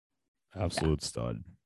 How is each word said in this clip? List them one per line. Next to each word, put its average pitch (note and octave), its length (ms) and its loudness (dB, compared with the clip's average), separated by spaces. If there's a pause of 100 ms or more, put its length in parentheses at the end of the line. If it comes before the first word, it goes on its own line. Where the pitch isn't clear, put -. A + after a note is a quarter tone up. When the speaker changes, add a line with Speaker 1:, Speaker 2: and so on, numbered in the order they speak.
(540)
Speaker 1:
Absolute D#2+ 480 2
Speaker 2:
Yeah. - 60 -4
Speaker 1:
stud. A#1 360 -4 (220)